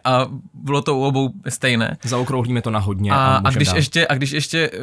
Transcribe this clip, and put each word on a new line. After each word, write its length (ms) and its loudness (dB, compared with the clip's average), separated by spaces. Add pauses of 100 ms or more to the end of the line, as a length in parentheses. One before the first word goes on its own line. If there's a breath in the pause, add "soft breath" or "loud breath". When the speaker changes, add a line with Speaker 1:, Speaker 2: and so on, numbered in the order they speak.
Speaker 1:
a 220 2 (280)
bylo 280 -2
to 140 0
u 100 0
obou 240 2 (180)
stejné. 560 0
Speaker 2:
Zaokrouhlíme 580 -2
to 80 -4
na 80 0
hodně 340 0
Speaker 1:
A, 40 4
Speaker 2:
a 200 4
Speaker 1:
a 40 4
Speaker 2:
můžeme 180 2
Speaker 1:
když 100 2
Speaker 2:
dál. 80 0
Speaker 1:
ještě, 300 2
a 80 0
když 160 -2
ještě 400 -2 (120)